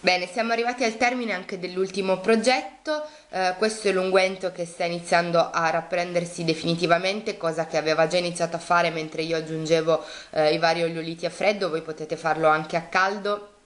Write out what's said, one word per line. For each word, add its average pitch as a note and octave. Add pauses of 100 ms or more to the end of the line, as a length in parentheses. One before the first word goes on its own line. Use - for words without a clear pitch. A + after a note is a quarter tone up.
(180)
Bene, F3+
siamo A#3
arrivati A#3+
al A3
termine A#3+
anche F#3
dell'ultimo F#3
progetto. B3+ (240)
Eh, F#3
questo A3
è F#3+
l'unguento F#3
che F3
sta -
iniziando E3+ (140)
a E3
rapprendersi E3+
definitivamente, E3+
cosa D#3+
che -
aveva D#3
già F3
iniziato E3+
a -
fare E3+
mentre D#3+
io E3
aggiungevo, D#3+ (260)
eh, D#3
i E3
vari E3
oleoliti E3
a E3
freddo. G3
Voi D#3+
potete D#3
farlo D#3
anche D#3+
a E3
caldo G3+ (140)